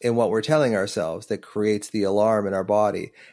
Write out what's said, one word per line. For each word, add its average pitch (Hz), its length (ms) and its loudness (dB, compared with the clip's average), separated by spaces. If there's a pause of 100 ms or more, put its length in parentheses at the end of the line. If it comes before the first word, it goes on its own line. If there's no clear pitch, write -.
in 120 140 0
what 113 160 2
we're 110 120 0
telling 139 340 2
ourselves 95 500 -4
that 104 160 -6
creates 107 480 -2
the 104 140 -2
alarm 104 420 2
in 98 80 -2
our 95 100 -2
body. 104 460 0 (220)